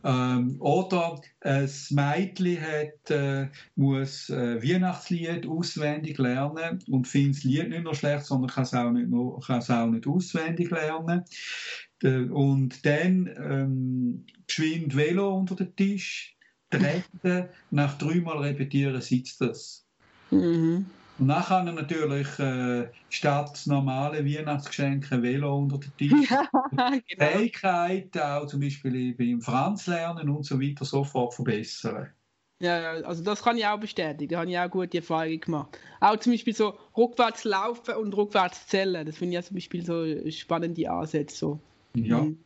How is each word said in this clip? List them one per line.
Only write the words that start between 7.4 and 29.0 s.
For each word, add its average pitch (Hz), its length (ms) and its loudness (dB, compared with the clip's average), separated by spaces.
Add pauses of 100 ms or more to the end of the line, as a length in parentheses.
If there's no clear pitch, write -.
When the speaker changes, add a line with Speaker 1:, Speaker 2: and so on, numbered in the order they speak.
Speaker 1:
Lied 156 260 2
nicht 170 140 -4
nur 160 100 -2
schlecht, 143 320 0
sondern 127 240 0
kann 131 140 -2
es 123 100 -4
auch 120 160 2
nicht 120 180 2
nur, 123 320 0
kann 123 200 0
es 123 100 -6
auch 117 160 2
nicht 113 200 0
auswendig 165 640 0
lernen. 165 540 -2 (760)
Äh, 131 220 4
und 139 600 2
dann, 180 460 4 (120)
ähm, 131 840 -2 (200)
geschwind 160 480 0
Velo 180 440 2
unter 185 180 0
den 185 180 -4
Tisch, - 600 -2 (320)
treten, 180 800 0 (100)
<laughs> - 120 -20
nach 143 260 2
dreimal 160 440 0
repetieren 139 600 0
sitzt - 400 -2
das. - 460 -4 (440)
Speaker 2:
Mhm. 170 540 4 (340)
Speaker 1:
Und 131 100 4
dann 170 160 2
kann 185 240 4
er 170 40 -4
natürlich, 147 680 -2
äh, 123 500 0 (180)
statt 143 580 -2
normale 139 600 0
Weihnachtsgeschenke 143 960 -2
Velo 143 340 0
unter 139 220 0
den - 180 -12
Tisch. 254 320 6
Speaker 2:
<laughs> 262 100 4 (380)
Ja, 262 300 2
genau. 151 240 2
Speaker 1:
Fähigkeit, 190 920 0
auch 147 260 -2
zum 143 140 -4
Beispiel 127 540 -2